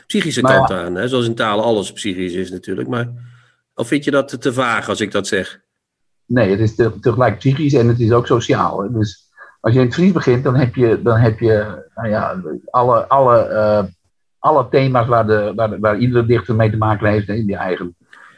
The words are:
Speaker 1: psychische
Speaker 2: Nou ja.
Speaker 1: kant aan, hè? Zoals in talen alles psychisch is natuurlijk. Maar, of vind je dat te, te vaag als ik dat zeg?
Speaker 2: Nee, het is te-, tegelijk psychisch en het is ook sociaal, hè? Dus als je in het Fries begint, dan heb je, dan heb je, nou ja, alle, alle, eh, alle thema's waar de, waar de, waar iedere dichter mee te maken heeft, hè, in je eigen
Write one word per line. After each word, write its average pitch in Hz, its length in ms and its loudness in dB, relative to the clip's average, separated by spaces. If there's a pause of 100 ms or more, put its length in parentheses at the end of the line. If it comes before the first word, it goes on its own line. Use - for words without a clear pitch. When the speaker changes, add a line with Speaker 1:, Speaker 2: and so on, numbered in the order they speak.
Speaker 1:
psychische 151 340 -2
Speaker 2:
Nou 131 140 4
ja. 135 100 4
Speaker 1:
kant 104 160 -2
aan, 87 140 -6
hè? 104 140 -4
Zoals 123 180 -2
in 117 80 -2
talen 110 300 -2
alles 107 280 0
psychisch 92 400 -6
is 90 180 -6
natuurlijk. 92 380 -8
Maar, 120 200 -4 (640)
of - 140 -6
vind 147 160 -2
je 147 60 -2
dat 139 180 0
te, 131 100 -12
te 131 140 -2
vaag 117 360 -2
als 101 120 -4
ik 101 120 -2
dat 98 140 -2
zeg? - 340 -4 (680)
Speaker 2:
Nee, 117 240 2
het 101 100 2
is 110 140 2
te-, 107 260 0
tegelijk 113 380 2
psychisch 139 360 0
en 120 140 4
het 120 120 0
is 113 120 2
ook 120 140 2
sociaal, 101 560 0
hè? 110 100 -6
Dus 107 380 -4 (300)
als 113 120 0
je 127 60 4
in 131 60 4
het 120 100 -2
Fries 180 180 4
begint, 143 320 0
dan 131 100 0
heb 127 200 0
je, 117 280 2
dan 113 140 2
heb 113 220 2
je, 107 560 -2
nou 113 140 -6
ja, 95 320 -4 (300)
alle, 123 380 2
alle, 127 300 4
eh, 107 460 2 (540)
alle 139 320 2
thema's 131 360 2
waar 113 200 2
de, 107 300 0
waar 110 140 0
de, 95 80 -8
waar 104 200 0
iedere 120 280 2
dichter 117 280 0
mee 110 160 2
te 110 60 -4
maken 107 320 0
heeft, 104 180 0
hè, 101 80 -6
in 113 120 -4
je 98 100 -4
eigen 90 400 -6 (420)